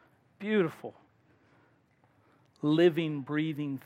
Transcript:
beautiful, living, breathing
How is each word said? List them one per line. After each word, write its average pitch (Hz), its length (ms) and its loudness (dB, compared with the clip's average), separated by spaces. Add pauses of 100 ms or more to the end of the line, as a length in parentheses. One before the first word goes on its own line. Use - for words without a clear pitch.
(380)
beautiful, 190 560 -2 (1700)
living, 156 600 2
breathing 147 640 -4